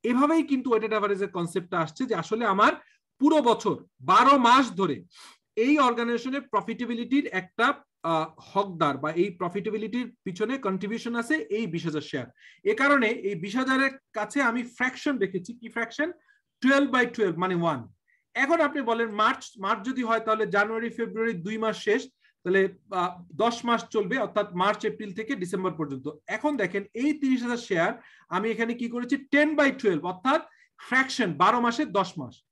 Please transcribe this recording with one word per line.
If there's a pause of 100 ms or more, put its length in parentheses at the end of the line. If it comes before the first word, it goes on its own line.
এভাবেই
কিন্তু
ওয়েটেড
অ্যাভারেজের
কনসেপ্টটা
আসছে
যে
আসলে
আমার (460)
পুরো
বছর (160)
বারো
মাস
ধরে (520)
এই
অর্গানাইজেশনের
প্রফিটেবিলিটির
একটা, (200)
আহ, (100)
হকদার
বা
এই
প্রফিটেবিলিটির (120)
পিছনে
কন্ট্রিবিউশন
আছে
এই
বিশ
হাজার
শেয়ার। (380)
এ
কারণে
এই
বিশ
হাজারের (220)
কাছে
আমি
ফ্র্যাকশন
রেখেছি।
কি
ফ্র্যাকশন? (480)
টুয়েলভ
by
টুয়েলভ,
মানে
ওয়ান। (460)
এখন
আপনি
বলেন
মার্চ, (140)
মার্চ
যদি
হয়
তাহলে
জানুয়ারি,
ফেব্রুয়ারি
দুই
মাস
শেষ, (360)
তাহলে, (220)
আহ, (120)
দশ
মাস
চলবে,
অর্থাৎ
মার্চ,
এপ্রিল
থেকে
ডিসেম্বর
পর্যন্ত। (160)
এখন
দেখেন (100)
এই
তিরিশ
হাজার
শেয়ার (360)
আমি
এখানে
কি
করেছি?
টেন
by
টুয়েলভ,
অর্থাৎ (380)
ফ্র্যাকশন,
বারো
মাসে
দশ
মাস। (180)